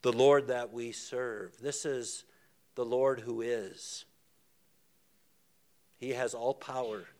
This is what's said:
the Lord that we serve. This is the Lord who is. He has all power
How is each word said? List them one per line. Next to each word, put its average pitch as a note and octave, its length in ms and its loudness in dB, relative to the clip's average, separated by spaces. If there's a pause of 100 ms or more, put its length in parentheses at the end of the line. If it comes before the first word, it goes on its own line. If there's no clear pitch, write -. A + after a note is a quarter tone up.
the B2 100 4
Lord C#3 360 8
that A#2+ 220 -2
we A#2 200 -6
serve. A2 680 -8
This C#3+ 240 -4
is B2+ 420 -4 (500)
the B2 100 0
Lord B2+ 360 2
who A2+ 200 -4
is. A2+ 640 -6 (1900)
He B2+ 140 -6
has B2 220 -2
all A#2+ 200 0
power A2+ 520 -6 (140)